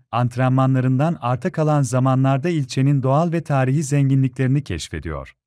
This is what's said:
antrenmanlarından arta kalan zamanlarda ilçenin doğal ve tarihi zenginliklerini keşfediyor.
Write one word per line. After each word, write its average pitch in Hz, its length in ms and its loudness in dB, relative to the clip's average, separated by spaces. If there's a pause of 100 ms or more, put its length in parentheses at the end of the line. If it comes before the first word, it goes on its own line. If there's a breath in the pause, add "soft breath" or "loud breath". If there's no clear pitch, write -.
(120)
antrenmanlarından 131 1080 0
arta 123 320 -4
kalan 151 300 0
zamanlarda 131 680 0
ilçenin 139 540 0
doğal 156 300 2
ve 165 100 -2
tarihi 135 400 0
zenginliklerini 135 840 0
keşfediyor. 78 680 -8 (120)